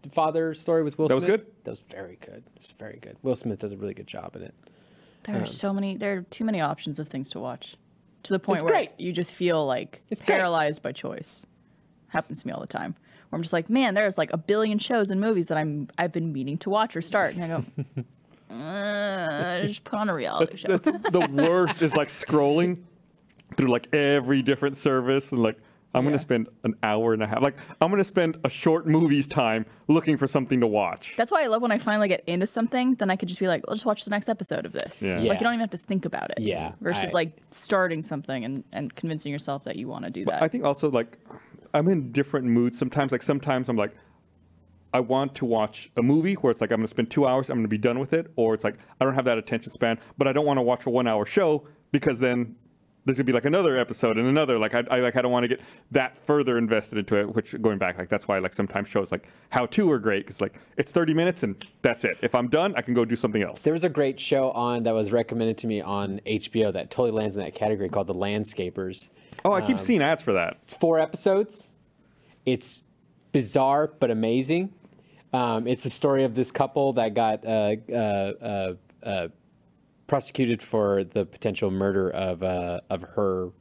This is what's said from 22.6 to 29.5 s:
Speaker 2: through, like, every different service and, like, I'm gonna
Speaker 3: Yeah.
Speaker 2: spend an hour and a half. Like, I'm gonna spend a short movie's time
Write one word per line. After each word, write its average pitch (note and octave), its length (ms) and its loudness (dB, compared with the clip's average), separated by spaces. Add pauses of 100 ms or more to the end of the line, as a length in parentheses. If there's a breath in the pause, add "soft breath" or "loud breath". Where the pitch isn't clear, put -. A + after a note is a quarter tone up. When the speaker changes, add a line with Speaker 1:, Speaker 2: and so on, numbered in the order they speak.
Speaker 2:
through, C3+ 140 4
like, A#2+ 240 0
every C#3+ 480 4
different C3+ 340 2
service C3+ 560 2
and, A#2+ 100 2
like, A2 160 2 (380 soft breath)
I'm B2+ 60 4
gonna D3 120 2
Speaker 3:
Yeah. C#3 40 2
Speaker 2:
spend A#2 300 0 (160)
an A2 180 0
hour A2 300 2
and A2 100 0
a G#2 60 0
half. A2+ 120 0
Like, C#3 140 2 (260 loud breath)
I'm D#3+ 80 6
gonna G3 140 2
spend E3+ 400 0
a F3 60 0
short D#3+ 360 2
movie's D3+ 440 4
time A2+ 360 0 (220 loud breath)